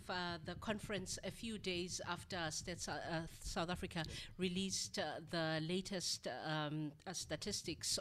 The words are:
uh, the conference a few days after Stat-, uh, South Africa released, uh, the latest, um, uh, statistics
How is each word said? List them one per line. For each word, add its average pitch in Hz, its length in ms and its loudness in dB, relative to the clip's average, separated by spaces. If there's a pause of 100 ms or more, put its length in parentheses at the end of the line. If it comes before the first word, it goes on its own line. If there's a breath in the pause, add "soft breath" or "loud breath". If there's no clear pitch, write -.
uh, 175 380 0
the 175 100 -2
conference 202 680 0
a 190 60 -2
few 226 260 -4
days 180 500 0
after 175 300 -2 (140)
Stat-, - 360 -4
uh, 156 400 0 (140)
South 170 280 2
Africa 175 360 0 (320 loud breath)
released, 185 600 2
uh, 147 220 2 (100)
the 160 320 4
latest, 180 640 2 (200)
um, 151 480 2 (120)
uh, 185 60 -4
statistics - 880 0